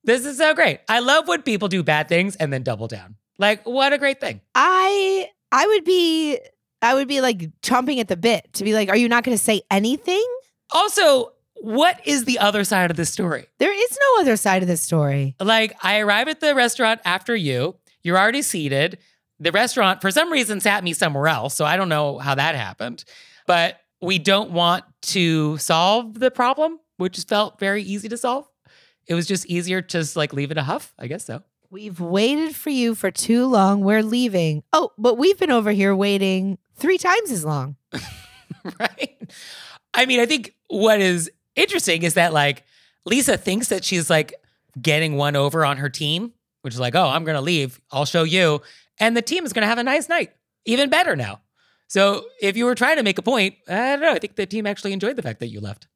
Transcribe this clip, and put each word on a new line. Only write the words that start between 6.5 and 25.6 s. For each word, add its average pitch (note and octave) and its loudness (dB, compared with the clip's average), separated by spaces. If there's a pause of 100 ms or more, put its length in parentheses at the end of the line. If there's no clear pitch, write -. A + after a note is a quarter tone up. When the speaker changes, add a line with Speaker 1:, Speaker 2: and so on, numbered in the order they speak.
Speaker 2:
I A#3+ 4
would C4+ 0
be, C#4 0
like, G3 -2 (120)
chomping B3+ 0
at A3+ -2
the F#3 -2
bit G3+ -2
to - -8
be G#3+ 0
like, G#3+ 0
"Are G3+ 2
you A#3+ 4
not A#3 2
gonna B3 0
say G#3 0 (100)
anything?" C#4+ 0 (460)
Speaker 1:
Also, E4 2 (220)
what D#4 0
is C#4 0
the B3 0
other G#3 2
side F3+ 2
of D3+ -2
this E3 -2
story? E3 -4 (120)
Speaker 2:
There F#4+ 2
is A#4+ -2
no C5 6
other B3 4
side F#3+ 2
of F3+ -2
this E3 0
story. C#3 0
Speaker 1:
Like, A3 2
I G3+ 2
arrive G#3+ 2
at D#4 -6
the D4 2
restaurant A#3 2
after F#3 -2
you. D3 -2 (300)
You're F3 2
already A#3 2
seated. D3+ -2 (420)
The D#3+ 0
restaurant, G3+ 0
for F#3+ -2
some E4 2
reason, G#3+ -2
sat G3+ 0
me E3+ -2
somewhere D3+ 0
else, C3+ 0
so D#3 -2
I D#3+ 2
don't F#3+ 0
know D3 -2
how C#3 -2
that D3+ 0
happened. A#2 -10 (460)
But E3+ 2 (200)
we F3+ -2
don't G3 0
want F3 0 (180)
to D#3+ 0
solve G#3 0